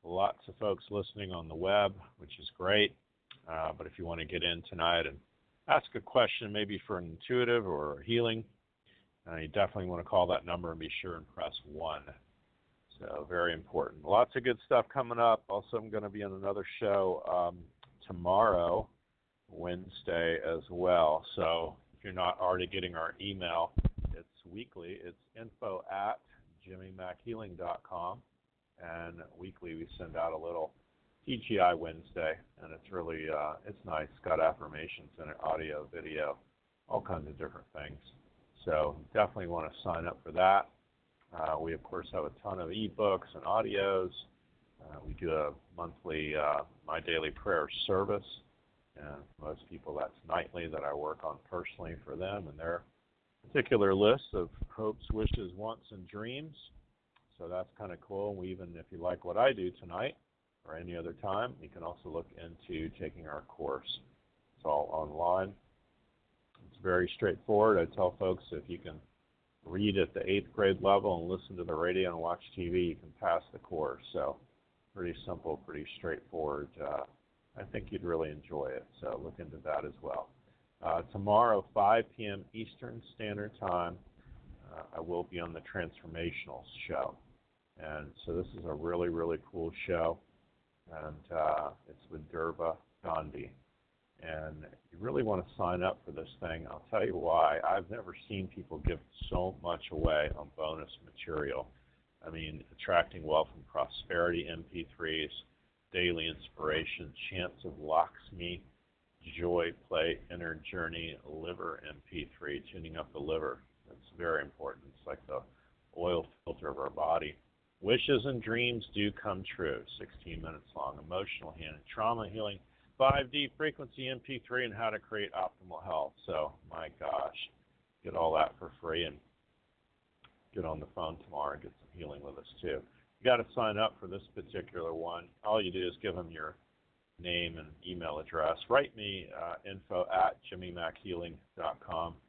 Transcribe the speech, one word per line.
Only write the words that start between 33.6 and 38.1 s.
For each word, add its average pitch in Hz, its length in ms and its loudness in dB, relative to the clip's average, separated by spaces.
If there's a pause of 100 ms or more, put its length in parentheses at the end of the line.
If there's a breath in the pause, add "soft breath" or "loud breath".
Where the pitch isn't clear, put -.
it's 101 200 -14
nice. 78 260 -2
It's - 140 -20
got 80 160 4
affirmations 76 640 0 (160)
in 76 60 -10
it, 76 120 -10
audio, 78 540 -2
video, 78 400 -2 (540)
all - 100 2
kinds 78 300 -4
of 73 80 -12
different - 360 -10
things. 73 240 -10 (680)